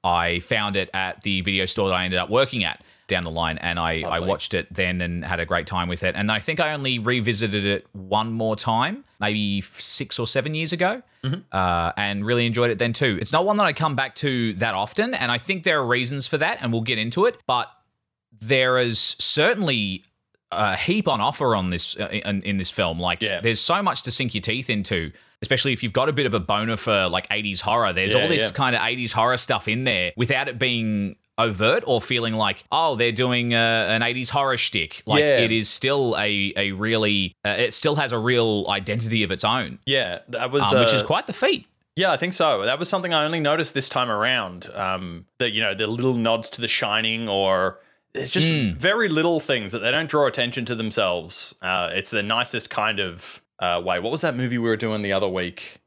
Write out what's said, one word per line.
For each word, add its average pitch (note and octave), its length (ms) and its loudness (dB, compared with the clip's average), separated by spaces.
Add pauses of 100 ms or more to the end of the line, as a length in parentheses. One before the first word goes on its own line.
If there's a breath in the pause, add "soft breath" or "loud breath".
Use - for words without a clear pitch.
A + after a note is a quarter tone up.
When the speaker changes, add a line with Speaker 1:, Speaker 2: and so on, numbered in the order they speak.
Speaker 1:
I F2 360 2
found G#2 360 -2
it F#2 180 -2
at F#2+ 280 -4
the G2 200 0
video F#2+ 240 0
store G2 220 0
that F#2 80 2
I F#2 80 0
ended F2+ 160 0
up F2+ 100 -2
working A#2+ 360 2
at - 180 -6 (240 soft breath)
down F2+ 180 0
the E2 60 -6
line, D#2+ 260 0
and E2+ 200 -2
I, E2 240 0
I - 0 - (180)
Speaker 2:
Lovely. F2+ 100 -2
Speaker 1:
watched - 240 -2
it E2+ 200 -4
then F2+ 280 0
and F2 240 -4
had E2+ 160 -2
a E2 40 -2
great F2 220 -2
time F2 220 -2
with F2 120 -4
it. F2+ 140 0
And G2+ 160 0
I G#2+ 80 0
think D#3+ 220 -4
I D3+ 120 0
only C3+ 240 -2
revisited G#2+ 680 0
it G2+ 260 0
one G2+ 400 -2
more A2+ 240 0
time, C3 480 -2 (160 soft breath)
maybe G#3 400 0
f-, - 220 -10
six - 380 -2
or A#2 80 0
seven C#3+ 280 0
years D#3+ 180 -2
ago, F#3 280 -2 (220 soft breath)
Speaker 2:
Mm-hmm. D#3 180 -4 (100)
Speaker 1:
uh, F2 460 2
and G2+ 280 -2
really A#2+ 220 2
enjoyed A#2+ 240 2
it G2+ 80 -4
then A#2 140 0
too. A2 280 0
It's G2+ 100 -4
not E3 140 2
one G#3 120 2
that G#3 100 4
I D3+ 60 0
come D3+ 220 -2
back C3+ 200 -2
to A#2+ 380 0
that G#2+ 200 0
often, G#3 400 0
and B2 180 -2
I A#2+ 60 0
think F3+ 280 -4
there D#3+ 140 2
are C3 60 0
reasons B2+ 400 0
for D3+ 140 0
that, F3 220 0
and A#2+ 120 -2
we'll A2+ 80 0
get A2+ 160 -2
into A#2 300 0
it, - 180 -2
but B2 240 0 (680)
there B2+ 400 2
is A#2+ 180 2 (220)
certainly D3 840 2 (480)
a G2 240 2
heap F#3+ 320 0
on B2 140 0
offer B2+ 340 2
on F#2 140 0
this, - 300 -2
uh, G#2 120 -6
in, G2+ 300 -4
in G2 160 -2
this F#2 140 0
film. E2+ 280 -2
Like, F2 220 -2
Speaker 2:
Yeah. G2 180 -2
Speaker 1:
there's A2 220 2
so G3 220 2
much E3 200 0
to B2 80 -2
sink B2 220 0
your G2+ 80 -2
teeth B2 280 -4
into, F#2+ 420 -2 (300 soft breath)
especially B2+ 320 0
if A2+ 100 -4
you've G#2+ 100 -4
got C3+ 160 2
a D3 40 -2
bit C#3 120 0
of A2+ 80 0
a A2 60 2
boner G#2+ 380 0
for, G2+ 300 2
like, F2+ 220 0
eighties G#2 320 -2
horror. G#2+ 320 2
There's F#2+ 220 2
Speaker 2:
Yeah, G2+ 80 4
Speaker 1:
all G2 40 0
this - 240 2
Speaker 2:
yeah. - 60 -12
Speaker 1:
kind B2+ 180 2
of A2 80 0
eighties A#2+ 300 -2
horror B2 240 2
stuff A2+ 300 0
in A#2 160 -2
there F2+ 340 0
without B2+ 300 0
it - 100 -8
being A2 600 0 (200)
overt A2+ 500 2
or A#2+ 140 2
feeling A#2 340 -2
like, G#2 360 0
"Oh, D3+ 240 2
they're A#2 180 2
doing, A#2+ 400 2
uh, A2+ 360 4
an A2+ 140 2
eighties A#2+ 260 -2
horror C3+ 280 0
shtick." - 480 -2
Like, G#2+ 160 4
Speaker 2:
Yeah. C#3 180 6
Speaker 1:
it A2+ 120 4
is A2 180 2
still C3+ 500 2
a, G2+ 380 0
a G2 160 0
really, G#2 600 0 (120)
uh, G#2 120 0
it A#2 160 2
still D3+ 220 2
has A#2 160 -2
a A#2+ 80 -2
real A2+ 500 2
identity G#2+ 540 0
of F#2 80 -2
its F#2 140 -2
own. G#2+ 400 -2
Speaker 2:
Yeah, A#2+ 340 -2 (100)
that B2 220 -6
was, C#3+ 200 2
Speaker 1:
Um, B2+ 100 4
which A2+ 120 6
is G#2 80 2
Speaker 2:
uh, A2 40 -2
Speaker 1:
quite F3+ 220 -2
the A3 60 -6
feat. - 320 0 (300)
Speaker 2:
Yeah, F3+ 160 2
I C#3 60 0
think F3+ 160 -4
so. C3+ 300 2
That B2+ 140 0
was F3 120 -2
something F3+ 240 -2
I D3+ 120 2
only E3 140 -2
noticed D3+ 340 0
this C3+ 160 0
time B2 220 0
around, G#2 640 -2
um, F#2 500 -4 (140)
that, A#2+ 120 0
you A2 100 -2
know, G2+ 120 0
the G#2 140 -2
little B2 260 0
nods A2+ 380 0
to A#2+ 100 -8
The A#2 60 -2
Shining, A2+ 600 0
or F#2+ 520 2 (340 soft breath)
it's - 180 -4
just E3 220 4
Speaker 1:
Mm. A2+ 220 0
Speaker 2:
very G#3 320 0
little D#3+ 320 2
things A2 320 -4
that A2+ 80 -6
they A2 100 -2
don't D3+ 200 -2
draw D3 180 4
attention A#2+ 380 -2
to A#2+ 100 -4
themselves. F#2 840 -2
Uh, F2+ 320 0
it's F#2+ 180 -2
the G#2+ 100 0
nicest A2+ 480 -2
kind G#2+ 300 -2
of, F2 420 -8 (180)
uh, F2 240 0
way. F2+ 160 0
What A2 120 -4
was D3+ 100 -4
that D3+ 140 0
movie B2 240 -2
we A#2 100 0
were A2 80 2
doing G#2+ 240 -2
the G2+ 120 0
other G2 160 2
week? F2+ 580 -6